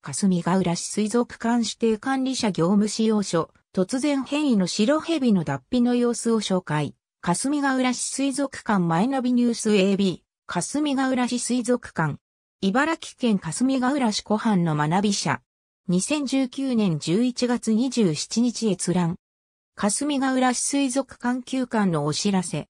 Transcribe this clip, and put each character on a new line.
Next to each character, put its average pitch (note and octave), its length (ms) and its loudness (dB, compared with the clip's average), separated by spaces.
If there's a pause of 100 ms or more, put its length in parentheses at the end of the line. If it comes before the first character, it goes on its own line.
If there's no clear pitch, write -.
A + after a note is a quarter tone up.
霞 F3+ 400 0
ヶ F3+ 160 0
浦 F3 200 0
市 - 80 -8
水 G#3+ 240 -4
族 A#3+ 280 -2
館 A#3+ 220 0
指 A3+ 160 -2
定 A3 220 0
管 C4+ 260 -4
理 B3+ 140 -4
者 G#3+ 140 0
業 E3 160 2
務 G#3 200 4
仕 A3 180 -2
様 G#3+ 160 2
書、 E3+ 300 -2 (240)
突 F#3 240 0
然 C#4 240 0
変 C#4+ 300 0
異 G#3 40 4
の F#3 80 2
白 C4 360 2
蛇 C4+ 320 2
の F3 100 2
脱 C#3 260 -4
皮 B3 120 2
の B3 120 2
様 A#3+ 200 2
子 A3+ 180 -2
を A3 80 2
紹 F#3 220 0
介。 D3+ 340 -4 (240)
霞 C#4 420 -2
ヶ C4+ 140 0
浦 B3+ 180 0
市 B3 60 -6 (100)
水 C#4 220 -2
族 C#4 320 -6
館 G3+ 160 2
マ E3+ 220 2
イ A#3+ 80 2
ナ C4+ 120 -2
ビ B3 120 0
ニ A#3+ 100 4
ュ A#3+ 60 4
ー A#3 40 0
ス G#3+ 220 0
エ G3 200 4
ー - 20 -2
ビ F#3 260 0
ー、 - 40 -20 (180)
霞 C#4 500 -2
ヶ C4 140 0
浦 B3+ 180 0
市 B3 100 -2
水 B3 260 -2
族 A#3+ 300 -2
館。 D#3 220 -2 (460)
茨 C4+ 340 2
城 - 240 -18
県 A3 200 2
霞 B3+ 420 0
ヶ B3+ 100 2
浦 B3+ 220 0
市 - 80 -4
湖 G#3+ 160 -2
畔 G#3 260 2
の D#3 120 0
学 D#3 280 0
び G#3 100 2
舎。 - 280 -2 (480)
二 F3+ 120 2
千 D4 240 -2
十 C4+ 220 0
九 C4+ 280 -4
年 G3 220 2
十 F3+ 280 0
一 B3 220 -2
月 A3+ 260 -2
二 B3 160 2
十 G3 260 2
七 - 260 -2
日 A3+ 300 0
閲 F3 220 -2
覧。 F3 240 0 (580)
霞 C#4 440 -2
ヶ C4 140 0
浦 B3+ 200 2
市 - 80 -4
水 C#4 280 0
族 C4 300 -4
館 B3 240 -4
休 C4 240 -4
館 G3+ 240 2
の D3 140 0
お D3+ 80 0
知 G3+ 180 0
ら F#3 100 2
せ。 - 340 -6